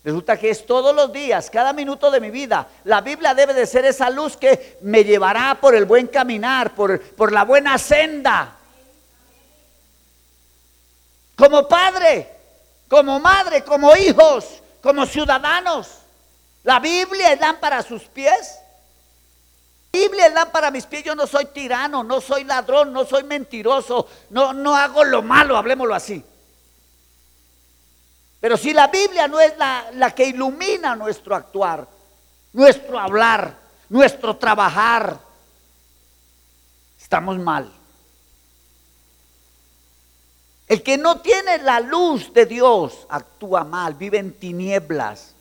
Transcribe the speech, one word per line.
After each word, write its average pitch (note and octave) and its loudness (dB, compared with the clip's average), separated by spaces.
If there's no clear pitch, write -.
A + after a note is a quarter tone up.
Resulta F3 -4
que G#3+ -2
es G#3 -6
todos C4 0
los C#4 0
días, A#3+ -4
cada B3+ -2
minuto C#4+ -2
de C4 2
mi G#3+ -10
vida. A3+ -6
La G3+ 2
Biblia D4 -2
debe C#4 2
de B3+ 0
ser B3+ 0
esa C4 0
luz C#4+ -6
que C4 0
me G#3 2
llevará G#3 0
por C4 6
el G#3 4
buen A#3 4
caminar, B3 -2
por, G3 -2
por G#3 -2
la G#3 4
buena C#4 2
senda. C#4+ -2
Como C#4+ 6
padre, F4 2
como C#4 4
madre, F4 2
como C#4+ 4
hijos, D#4 2
como C#4 0
ciudadanos, D4 -2
la B3 2
Biblia F4+ 0
es C#4 -2
lámpara D#4 -2
a A3 -8
sus A3+ -14
pies. D4+ -4
La F4+ -4
Biblia G4 2
es D#4 4
lámpara D#4+ 0
a - -4
mis C4+ -10
pies. D4 -12
Yo D4+ -6
no D4 -4
soy C#4 -2
tirano, C4 -8
no B3+ -4
soy C#4 -6
ladrón, C4+ -2
no C4 -4
soy C#4 -2
mentiroso, B3 -4
no, C4 -2
no C#4 -2
hago C#4+ 0
lo B3+ 0
malo, C4 2
hablemoslo A#3+ -2
así. F3+ -8
Pero A3+ 0
si C#4+ -4
la D4 6
Biblia F#4 -2
no D4+ -4
es D#4 4
la, B3+ -4
la B3+ -2
que C4 2
ilumina C#4 -6
nuestro G#3 -8
actuar, E3+ -6
nuestro B3+ 4
hablar, G#3+ 0
nuestro A3+ 2
trabajar, G#3 0
estamos F#3 -4
mal. D3+ -4
El A3 0
que C4+ -2
no E4 0
tiene F#4+ 0
la B3+ 0
luz D#4 -2
de A#3 4
Dios A3+ -2
actúa E3+ -6
mal, E3 -10
vive G3+ -6
en G3 -10
tinieblas. F3 -8